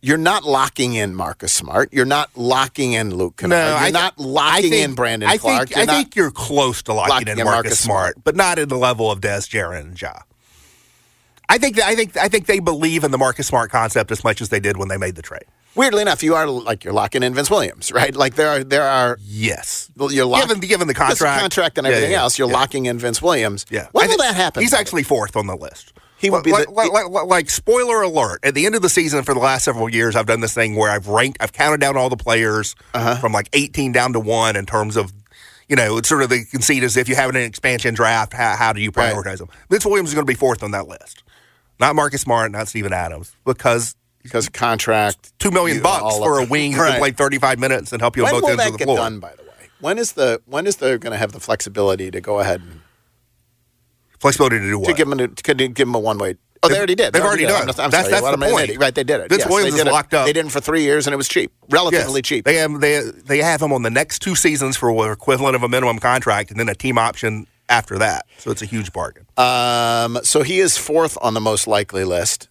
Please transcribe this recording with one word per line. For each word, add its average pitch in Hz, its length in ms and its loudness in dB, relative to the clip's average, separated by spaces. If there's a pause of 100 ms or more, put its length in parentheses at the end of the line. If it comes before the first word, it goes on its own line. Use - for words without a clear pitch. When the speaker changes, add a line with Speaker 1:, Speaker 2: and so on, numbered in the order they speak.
Speaker 1:
you're 143 180 2
not 180 260 2
locking 131 500 0
in 104 200 -2
Marcus 87 380 -6
Smart. 85 400 0
You're 131 120 2
not 143 320 0
locking 127 560 0
in 110 220 -2
Luke 90 220 -4
Kennard. 175 220 2
Speaker 2:
No, 160 100 2
Speaker 1:
You're 151 80 0
Speaker 2:
I 151 60 2
th-, 175 100 2
Speaker 1:
not 175 260 0
locking 151 480 2
Speaker 2:
I - 40 4
think, 147 180 2
Speaker 1:
in 135 60 -6
Brandon 120 340 0
Speaker 2:
I 180 40 4
think, 220 100 2
Speaker 1:
Clark. 131 280 0
You're - 100 -4
Speaker 2:
I - 40 4
Speaker 1:
not 151 120 2
Speaker 2:
think - 200 -2
you're 156 140 2
close 127 540 0
to 113 80 -4
locking 104 180 0
Speaker 1:
locking 117 180 2
Speaker 2:
in 104 100 -4
Speaker 1:
in 117 60 0
Speaker 2:
Marcus 104 100 4 (160)
Speaker 1:
Marcus 113 100 0
Speaker 2:
Smart, 95 340 0
Speaker 1:
Smart. - 100 -20
Speaker 2:
but 156 120 2
not 180 220 2
in 147 100 -2
the 131 100 -2
level 117 320 2
of 98 100 -4
Des, 101 220 -4
Jaren, 90 380 -6
and 85 200 -18
Ja. - 120 -10 (1400)
I 233 100 4
think 233 180 0
that, 220 100 4
I 214 80 2
think, 220 220 -2
I 190 120 0
think 196 180 0
they 196 140 2
believe 160 440 0
in 143 60 2
the 131 80 0
Marcus 131 280 0
Smart 117 240 0
concept 113 400 0
as 110 140 -6
much 110 160 -2
as 104 80 -8
they 104 120 0
did 98 180 -2
when 95 100 -6
they 95 80 -4
made 92 200 -6
the 85 60 -18
trade. - 220 -16 (300)
Speaker 1:
Weirdly 220 280 2
enough, 175 200 0
you 160 120 2
are, 160 120 2
like, 117 380 -4
you're 98 100 -6
locking 110 280 0
in 127 120 0
Vince 139 160 0
Williams, 165 420 -2
right? 131 220 0
Like, 135 220 0
there 151 120 4
are, 143 160 0
there 139 180 2
are 127 380 2
Speaker 2:
Yes. 104 760 -6
Speaker 1:
you're 139 280 0
lock-, 127 240 2
Speaker 2:
Given, 208 120 -2
given 180 280 0
the 127 60 -2
Speaker 1:
because 139 260 2
of 160 60 2
Speaker 2:
contract. 139 140 2
Speaker 1:
contract 175 380 -2
and 135 80 -2
Speaker 2:
Yeah, 135 60 2
Speaker 1:
everything 113 200 2
Speaker 2:
yeah, 185 100 2
Speaker 1:
else, - 160 0
you're 131 100 2
Speaker 2:
yeah. 123 60 0
Speaker 1:
locking 131 320 -2
in 120 120 -4
Vince 117 220 -4
Williams. 113 500 0
Speaker 2:
Yeah. 104 220 -6
Speaker 1:
When 453 120 4
Speaker 2:
I 466 40 2
Speaker 1:
will 440 80 2
Speaker 2:
thi-, 320 60 2
Speaker 1:
that 233 120 0
happen, 185 280 -2
Speaker 2:
he's 233 80 0
Speaker 1:
by 254 80 4
the - 20 2
Speaker 2:
actually 180 220 -4
Speaker 1:
way? - 60 -6
Speaker 2:
fourth 107 280 -2
on 104 100 -2
the 92 100 -8
list. - 360 -18 (260)
Speaker 1:
He 196 120 0
would 196 60 2
Speaker 2:
Like, - 80 -2
Speaker 1:
be 160 80 2
the, - 180 2
Speaker 2:
like, 208 220 0
like, 202 180 0
like, 180 160 -2
like, 180 240 2
spoiler 233 520 0
alert, 143 420 0
at 139 100 2
the 147 100 2
end 214 100 2
of 220 80 0
the 180 60 4
season 151 360 0
for 139 100 0
the 123 60 0
last 131 240 2
several 117 260 -2
years, 113 240 0
I've 110 120 2
done 113 140 0
this 113 140 -4
thing 110 220 0
where 107 140 2
I've 101 180 -2
ranked, 120 320 0
I've 113 120 -4
counted 147 280 0
down 139 160 2
all 131 120 2
the 123 80 -2
players 110 600 -2 (180)
Speaker 1:
Uh-huh. 117 220 0
Speaker 2:
from, 120 160 -2
like, 104 200 -2
eighteen 143 400 -2
down 123 200 2
to 117 80 -2
one 113 360 0
in 98 80 -4
terms 107 320 -2
of, 95 160 -2 (560)
you 143 80 0
know, 113 220 2
it's 113 100 -2
sort 143 140 2
of 123 80 0
the 120 140 0
conceit 131 400 -2
is 120 120 0
if 123 120 0
you 127 80 0
have 131 140 2
an 131 60 -4
expansion 120 580 -2
draft, 110 400 0
how, 113 220 0
how 113 160 2
do 104 80 -4
you 104 140 -4
Speaker 1:
Right. 117 200 0
Speaker 2:
prioritize 95 240 -8
them? 87 100 -16 (200)
Vince 202 160 2
Williams 196 260 0
is 147 40 -6
gonna 151 100 0
be 135 100 0
fourth 120 280 0
on 104 80 -8
that 98 160 -6
list. - 380 -20 (580)
Not 147 140 2
Marcus 143 260 0
Smart, 113 300 0
not 104 160 -6
Steven 101 260 -4
Adams, 85 500 -8
because 120 500 0 (280)
Speaker 1:
Because 117 240 -2
of - 60 -12
contract, 110 840 0
Speaker 2:
two 196 120 0
million 175 280 2
Speaker 1:
you 131 40 -6
Speaker 2:
bucks 175 200 2
Speaker 1:
all 107 220 0
Speaker 2:
for 139 160 2
Speaker 1:
up 127 60 0
Speaker 2:
a 117 40 -8
wing 143 220 0
who 135 80 0
Speaker 1:
Right. 156 120 4
Speaker 2:
can 127 80 2
play 139 100 2
thirty-five 135 480 0
minutes 131 340 -2
and 117 80 -6
help 120 160 0
you 123 80 2
on - 80 2
Speaker 1:
When - 80 2
Speaker 2:
both - 20 0
Speaker 1:
will 294 80 2
Speaker 2:
ends 240 120 2
Speaker 1:
that 220 60 2
Speaker 2:
of - 60 -4
the - 40 -10
Speaker 1:
get 156 60 -2
Speaker 2:
floor. 135 140 2
Speaker 1:
done, 113 220 -4
by 85 140 -18
the - 80 -20
way? - 60 -20 (320)
When 185 180 -2
is 233 140 -4
the, 120 340 0
when 147 220 -4
is 196 80 -2
there 131 200 0
gonna 113 220 -8
have 107 140 -2
the 107 80 -16
flexibility 98 720 -2
to 92 80 -8
go 101 180 -4
ahead 95 220 -2
and 82 200 -20 (1400)
Speaker 2:
Flexibility 131 380 4
to 101 60 -2
do 98 60 -2
Speaker 1:
to 104 80 0
Speaker 2:
what? 170 180 0
Speaker 1:
give 156 120 2
him 139 100 -2
a, 131 100 0
to - 260 -2 (140)
give 123 200 0
him 120 80 -4
a - 20 0
one-way? 101 380 -2 (280)
Oh, 170 40 6
they 196 60 4
Speaker 2:
They've, 196 40 0
Speaker 1:
already 185 160 0
did. 214 180 0
Speaker 2:
they've 175 80 4
Speaker 1:
They 214 60 2
Speaker 2:
already 202 160 2
Speaker 1:
did. - 60 2
Speaker 2:
done 196 140 2
Speaker 1:
I'm 120 60 -4
Speaker 2:
it. - 80 -4
Speaker 1:
not, - 100 -6
I'm - 40 0
Speaker 2:
That's, 175 140 4
Speaker 1:
sorry. - 80 0
Speaker 2:
that's 147 100 2
Speaker 1:
What 135 80 2
Speaker 2:
the 139 60 2
Speaker 1:
am 139 80 -2
I - 60 2
Speaker 2:
point. 185 120 2
Speaker 1:
admitting? 123 180 -4
Right, 135 140 2
they 143 80 0
did 131 200 0
it. 92 80 -10
Speaker 2:
Vince 196 120 4
Speaker 1:
Yes, - 80 0
Speaker 2:
Williams 196 240 2
Speaker 1:
they 151 60 2
did 151 80 4
Speaker 2:
is - 20 2
Speaker 1:
it. - 20 4
Speaker 2:
locked 147 220 0
up. 147 120 2
Speaker 1:
They 147 60 2
did 156 140 0
it 143 60 -8
for 147 80 -2
three 156 220 0
years, 143 260 2
and 143 60 -2
it - 20 -2
was 135 100 -4
cheap, - 240 -2 (200)
relatively 156 500 2
Speaker 2:
Yes. 120 80 -6
Speaker 1:
cheap. 120 160 -2
Speaker 2:
They 147 100 4
have, 151 260 0
they, 147 200 2
they 131 380 -4
have 156 220 0
him 151 120 0
on 127 100 0
the 113 80 -2
next 143 320 -2
two 185 140 -2
seasons 139 400 -2
for 117 180 0
the 110 160 0
equivalent 131 460 0
of 123 80 0
a 120 40 -2
minimum 123 300 0
contract, 117 540 0
and 104 80 -8
then 113 80 -2
a 98 80 -4
team 127 220 -2
option 110 500 -2 (200)
after 110 300 0
that. 101 280 0 (120)
So 117 140 -8
it's - 100 -6
a 107 40 -10
huge 101 260 -8
bargain. - 340 -10 (100)
Speaker 1:
Um, 120 840 2
so 151 220 2
he 185 160 0
is 185 180 2
fourth 160 420 0
on 110 140 0
the 110 60 -2
most 107 260 0
likely 101 380 0
list. 87 460 -2